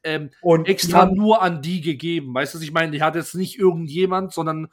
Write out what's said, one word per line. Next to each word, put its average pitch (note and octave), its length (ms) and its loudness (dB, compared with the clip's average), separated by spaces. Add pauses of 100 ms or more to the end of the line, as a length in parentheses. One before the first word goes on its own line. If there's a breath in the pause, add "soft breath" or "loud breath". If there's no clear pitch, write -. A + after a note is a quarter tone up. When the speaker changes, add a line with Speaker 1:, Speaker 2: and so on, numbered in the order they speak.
Speaker 1:
ähm, D#3 260 -6 (100)
Speaker 2:
Und E3 260 4
die F#3+ 60 2
Speaker 1:
extra F3 300 4
Speaker 2:
haben F#3 140 4
Speaker 1:
nur G#3 260 4
an F3 200 0
die F3 180 -4
gegeben. D3+ 520 -6
Weißt C#3 220 -2
du, E3 40 -12
was E3 60 -10
ich D3+ 80 -12
meine? E3 200 0
Die D3 100 -2
hat D#3 140 2
jetzt D#3+ 180 -8
nicht F#3 240 -6
irgendjemand, F#3 720 0
sondern D#3+ 400 -4